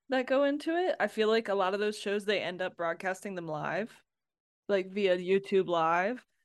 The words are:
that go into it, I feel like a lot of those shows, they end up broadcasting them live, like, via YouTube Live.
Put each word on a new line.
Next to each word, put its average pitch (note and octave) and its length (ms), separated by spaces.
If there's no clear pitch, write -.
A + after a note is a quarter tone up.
that B3+ 160
go C4+ 180
into D4 320
it, F#4 240
I G3+ 60
feel G#3+ 220
like A3+ 200
a G3 60
lot F#3+ 180
of G3+ 80
those G#3 180
shows, G3+ 260
they G3 160
end F3 200
up F#3 160
broadcasting F#3 580
them E3+ 120
live, D3+ 440
like, F#3+ 220
via F#3+ 260
YouTube F#3+ 520
Live. F3 560